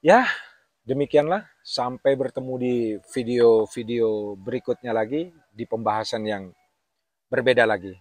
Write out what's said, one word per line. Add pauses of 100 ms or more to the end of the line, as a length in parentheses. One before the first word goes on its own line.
Ya, (600)
demikianlah. (180)
Sampai
bertemu
di (340)
video-video
berikutnya
lagi, (180)
di
pembahasan
yang (800)
berbeda
lagi.